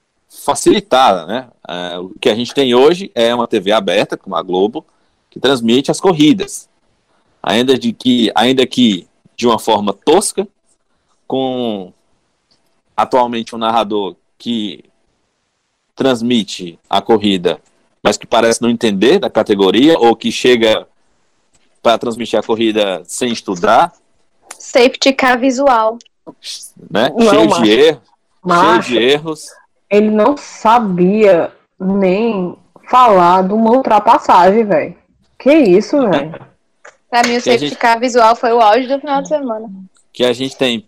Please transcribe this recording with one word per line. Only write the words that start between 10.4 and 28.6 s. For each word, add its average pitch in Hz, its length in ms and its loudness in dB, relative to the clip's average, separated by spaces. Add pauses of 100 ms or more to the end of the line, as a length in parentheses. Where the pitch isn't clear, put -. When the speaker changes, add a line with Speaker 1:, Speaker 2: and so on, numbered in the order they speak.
Speaker 1:
com 123 640 -6 (1040)
atualmente 120 580 -2
um 117 40 -12
narrador 107 580 -2 (220)
que 107 480 -8 (1080)
transmite 117 840 -4 (100)
a 98 120 -2
corrida, 95 580 -2 (420)
mas 208 140 -2
que - 100 -14
parece 117 360 0
não 117 80 0
entender 117 500 0
da 120 100 -6
categoria, 104 720 2
ou 117 160 4
que 117 160 -8
chega 113 560 0 (960)
pra 113 140 2
transmitir 113 420 -6
a - 20 -2
corrida 107 640 -2
sem - 260 -8
estudar. 113 600 0 (680)
Speaker 2:
Safety 269 540 0
car 262 260 0
visual. 240 600 0 (920)
Speaker 1:
Né? 123 240 0
Speaker 3:
Não, 226 160 2
Speaker 1:
Cheio 214 200 4
Speaker 3:
macho. 202 140 0
Speaker 1:
de 214 80 4
erro, 143 300 4 (400)
Speaker 3:
Macho, 180 480 0